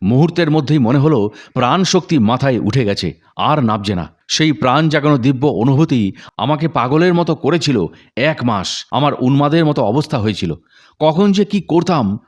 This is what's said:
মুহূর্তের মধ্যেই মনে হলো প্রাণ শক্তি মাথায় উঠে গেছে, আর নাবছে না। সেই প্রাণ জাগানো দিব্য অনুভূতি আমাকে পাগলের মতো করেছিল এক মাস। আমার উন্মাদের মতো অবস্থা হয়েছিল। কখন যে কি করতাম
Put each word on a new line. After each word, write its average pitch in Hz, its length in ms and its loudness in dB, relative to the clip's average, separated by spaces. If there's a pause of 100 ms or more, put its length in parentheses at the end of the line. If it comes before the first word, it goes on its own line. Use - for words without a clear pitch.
মুহূর্তের 151 480 2
মধ্যেই 151 280 0
মনে 127 200 2
হলো 135 300 2 (240)
প্রাণ 131 300 0
শক্তি 170 360 0
মাথায় 120 400 0
উঠে 117 260 0
গেছে, 95 280 -4 (240)
আর 139 260 0
নাবছে 107 320 -2
না। 80 160 -8 (160)
সেই 160 240 0
প্রাণ 135 380 0
জাগানো 147 280 2
দিব্য 131 300 0
অনুভূতি 127 640 0 (260)
আমাকে 143 300 -2
পাগলের 151 460 0
মতো 170 220 0
করেছিল 131 500 0 (300)
এক 127 280 -2
মাস। 104 480 -4
আমার 139 280 0
উন্মাদের 143 460 2
মতো 147 180 0
অবস্থা 127 360 -2
হয়েছিল। 98 360 -4 (440)
কখন 156 320 2
যে 196 140 0
কি 202 160 -2
করতাম 151 680 0